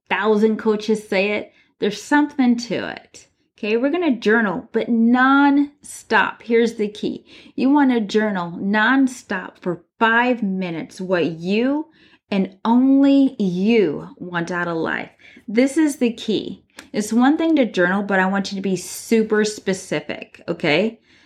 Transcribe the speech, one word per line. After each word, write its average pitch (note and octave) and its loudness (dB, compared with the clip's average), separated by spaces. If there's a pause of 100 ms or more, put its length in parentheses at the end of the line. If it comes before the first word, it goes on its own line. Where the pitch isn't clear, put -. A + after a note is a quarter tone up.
thousand G#3+ 2
coaches G#3+ -2
say G3+ 0
it, - -6 (280)
there's G3+ -4
something C#4+ 2
to B2 -6
it. - -18 (300)
Okay, G#3+ -2
we're C4+ 0
gonna D#4+ 0
journal, G#3 0
but - -2
nonstop. B3+ 2
Here's A#3 2
the G#3 -4
key. - -8 (300)
You B3+ 0
wanna C4+ 4
journal G3+ -2
nonstop G#3+ -2
for F3 -6 (160)
five A#3 2
minutes F#3 -6
what F3+ 0
you G#3 -2 (420)
and F#3+ -2
only C4+ 4
you F3+ 0
want F3 -8
out F3 -4
of E3+ -4
life. - -6 (360)
This B3+ 0
is D4+ 0
the A#3+ 0
key. - -6 (280)
It's G#3+ -4
one B3+ 4
thing E4 2
to A#3+ 2
journal, F#3 0
but G3+ 0
I F#3 2
want F#3+ -4
you G3+ -8
to F#3+ -8
be F#3+ -2
super G#3+ 0
specific, - -8
okay? F3 -2 (260)